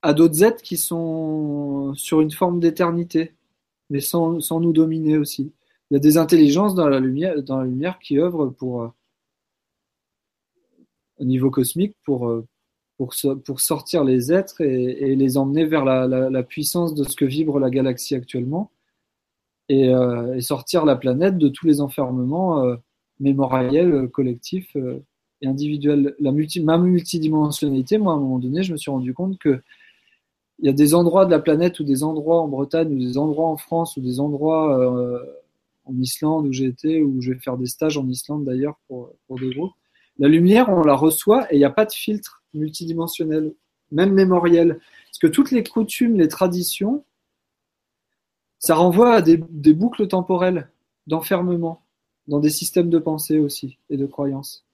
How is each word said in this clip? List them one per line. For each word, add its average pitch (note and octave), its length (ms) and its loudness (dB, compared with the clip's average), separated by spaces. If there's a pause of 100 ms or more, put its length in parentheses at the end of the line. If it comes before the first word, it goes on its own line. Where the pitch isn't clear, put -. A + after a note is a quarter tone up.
à D3+ 120 2
d'autres D#3 300 4
êtres A3+ 180 2
qui - 140 -10
sont D3+ 1160 -4
sur D#3 260 0
une D#3 100 2
forme F3 280 -2
d'éternité, E3+ 760 -2 (560)
mais C#3 100 -2
sans, E3 400 -2
sans E3 200 -4
nous E3+ 120 2
dominer D#3+ 460 2
aussi. D3 340 -6 (380)
Il C#3+ 40 -2
y - 20 4
a C#3 40 2
des D3+ 160 4
intelligences E3 580 4
dans E3+ 140 2
la C3+ 120 2
lumière, D3 420 -2
dans C3+ 160 -4
la C3 60 -2
lumière C3+ 340 -6
qui C#3 200 -2
œuvrent D#3+ 320 0
pour, B2 320 -8
euh, A#2 60 -10 (2250)
au C#3+ 60 -10
niveau B2+ 260 0
cosmique E3 540 -2
pour, B2 240 -4
euh, A2+ 180 -6 (500)
pour, B2 160 -8
so-, C#3 240 -4
pour C3 240 -10
sortir D#3 440 -2
les B2+ 280 2
êtres F#3+ 300 -2
et, C3 480 -2
et C3+ 60 2
les C3+ 200 2
emmener C#3 300 0
vers D3+ 180 0
la, C3 220 2
la, C3 240 0
la C3 140 -2
puissance D#3+ 500 -4
de D3 100 -2
ce - 120 -10
que C#3+ 100 0
vibre C#3+ 320 0
la C3 100 0
galaxie C3 460 -2
actuellement C3+ 560 -6 (1000)
et, C3+ 240 4
euh, B2 440 0
et B2+ 40 -6
sortir D3+ 460 -2
la C3+ 100 4
planète C#3+ 400 0
de D3+ 120 2
tous C3+ 180 -4
les D3 160 4
enfermements, C#3 840 -2
euh, B2 120 0 (420)
mémoriels, C#3 720 2
euh, C3+ 140 0
collectifs, B2+ 680 -6
euh, C3 280 -8 (380)
et C#3 40 -6
individuels. C#3+ 720 0
La C#3 120 0
multi-, D3+ 300 -2
ma D#3+ 160 2
multidimensionnalité, D#3 1200 0
moi, F#3+ 160 0
à - 20 -2
un C#3+ 40 -2
moment C3 180 -2
donné, B2+ 240 -4
je F#3+ 100 -4
me D3+ 60 -6
suis D3 120 -10
rendu B2+ 220 -4
compte F#3 260 -6
que C3 220 0 (1000)
il - 40 2
y - 20 4
a C3+ 60 2
des D3 200 4
endroits F3 300 4
de F#3 60 0
la D#3+ 80 4
planète E3 420 0
ou D3+ 40 -4
des C#3 180 -2
endroits D#3+ 400 0
en D#3+ 40 -2
Bretagne D3 460 -2
ou C#3 60 -2
des B2+ 180 -4
endroits D#3 320 -2
en D#3 80 -4
France E3 400 -6
ou C3+ 60 -8
des B2 180 -4
endroits, D3 580 0
euh, B2 400 -2 (680)
en B2+ 120 -8
Islande D3+ 480 -2
où C3+ 60 -2
j'ai C3 140 -2
été, D#3 360 -2
où C3+ 200 0
je B2+ 100 -4
vais B2+ 60 -6
faire B2+ 180 -6
des B2+ 80 -6
stages D3+ 320 -4
en C#3 100 -4
Islande C#3+ 380 -6
d'ailleurs C3+ 420 -4
pour, B2 280 -16 (120)
pour B2+ 140 -12
des C3 140 -6
groupes. E3 180 -8 (460)
La C#3+ 100 4
lumière, F#3 400 6
on F3 140 2
la D3 120 6
reçoit D#3+ 560 2
et D#3 60 2
il C#3 40 6
n'y C#3+ 40 8
a C#3 60 2
pas G#3+ 160 2
de G#3+ 60 -12
filtre - 500 -8 (100)
multidimensionnel, D#3 1000 -4 (360)
même F#3 220 2
mémoriel. F3 680 4 (260)
Parce - 120 -20
que E3 100 4
toutes C4+ 220 2
les A#3 140 2
coutumes, A3+ 540 0
les D#3+ 100 4
traditions, F#3+ 760 -2 (1500)
ça - 160 2
renvoie F3+ 400 6
à A3 80 6
des, E3 260 6
des D#3 240 4
boucles G#3 360 0
temporelles F#3 640 -2 (360)
d'enfermement E3+ 720 -2 (480)
dans D3 100 0
des D3+ 120 2
systèmes E3+ 400 -2
de E3 80 2
pensée D#3 400 -2
aussi C#3+ 400 -4 (100)
et C#3+ 80 -6
de C3+ 80 -2
croyances. C#3 680 -8